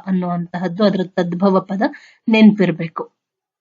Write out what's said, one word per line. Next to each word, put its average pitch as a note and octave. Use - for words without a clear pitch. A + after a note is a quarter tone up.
ಅನ್ನುವಂತಹದ್ದು F3+
ಅದರ G3
ತದ್ಭವ F3+
ಪದ F#3+
ನೆನ್ಪಿರ್ಬೇಕು. G3+